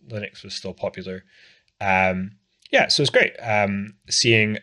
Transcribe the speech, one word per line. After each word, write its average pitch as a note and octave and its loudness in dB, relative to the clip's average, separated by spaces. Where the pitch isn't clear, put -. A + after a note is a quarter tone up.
Linux G#2 -12
was G2 -16
still F#2 -12
popular. F#2 -10
Um, F#2+ 2
yeah, C4+ 4
so - 2
it's C#3 2
great, - -4
um, G#2 0
seeing G#2+ 2